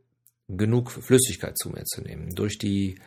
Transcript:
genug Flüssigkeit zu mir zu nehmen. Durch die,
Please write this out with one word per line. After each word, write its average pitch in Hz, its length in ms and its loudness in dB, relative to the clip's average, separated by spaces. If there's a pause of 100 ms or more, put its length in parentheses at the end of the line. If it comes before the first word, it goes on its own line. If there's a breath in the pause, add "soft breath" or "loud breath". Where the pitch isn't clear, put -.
(560)
genug 117 340 2
Flüssigkeit - 680 4
zu - 120 -8
mir - 140 -10
zu - 180 -8
nehmen. 80 320 -10
Durch 101 240 -2
die, 98 380 0 (100)